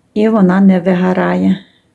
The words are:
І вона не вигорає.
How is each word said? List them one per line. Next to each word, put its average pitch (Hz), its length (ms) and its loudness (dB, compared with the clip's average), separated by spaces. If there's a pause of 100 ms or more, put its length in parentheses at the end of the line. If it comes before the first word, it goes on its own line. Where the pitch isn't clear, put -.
(140)
І 214 160 0
вона 196 320 2
не 190 180 2
вигорає. 185 840 -2 (300)